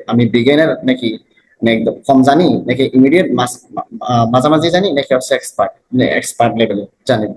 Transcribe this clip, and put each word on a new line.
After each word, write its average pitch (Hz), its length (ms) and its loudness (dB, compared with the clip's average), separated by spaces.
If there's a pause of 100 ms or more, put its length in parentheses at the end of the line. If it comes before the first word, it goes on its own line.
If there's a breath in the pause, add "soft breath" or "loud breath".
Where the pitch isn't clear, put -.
(120)
আমি 120 120 2 (100)
বিগিনার 143 380 2 (180)
নাকি, 127 200 -2 (520)
মানে 113 160 2
একদম 113 180 -2 (120)
কম 135 120 4 (100)
জানি 160 180 4 (220)
নাকি 127 140 -2 (140)
ইমিডিয়েট 147 300 4 (120)
মাস-, - 240 -6 (120)
মা-, - 140 -10 (200)
আহ, 117 240 2
মাঝামাঝি 151 420 2
জানি 190 120 0 (100)
নাকি 139 200 -2
হচ্ছে 127 220 -4
এক্সপার্ট, - 320 -4 (200)
মানে 123 140 2 (140)
এক্সপার্ট - 400 -2
লেভেলে 101 260 -2 (240)
জানি, 110 160 0 (100)